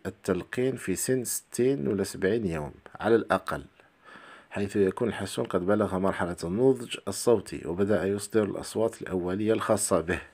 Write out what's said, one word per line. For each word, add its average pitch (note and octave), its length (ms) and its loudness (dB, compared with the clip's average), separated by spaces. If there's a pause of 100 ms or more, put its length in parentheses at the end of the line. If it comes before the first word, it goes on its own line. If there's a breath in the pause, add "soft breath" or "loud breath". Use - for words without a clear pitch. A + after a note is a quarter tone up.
التلقين B2+ 680 -2
في F#2+ 200 -4
سن C3 280 -2
ستين C3+ 640 0
ولا G2+ 160 2
سبعين G2+ 420 0
يوم D2+ 280 -4 (260)
على - 140 4
الأقل، - 500 0 (840 loud breath)
حيث G2+ 260 -4
يكون G2+ 320 4
الحسون - 360 -4
قد F2+ 220 -2
بلغ G2 320 2
مرحلة F#2 460 0
النضج A#2+ 520 2 (120)
الصوتي G2+ 600 0
وبدأ G2 360 2
يصدر G2+ 400 0
الأصوات - 580 -2
الأولية F#2+ 500 -2
الخاصة G#2+ 480 2
به E2 200 -2 (140)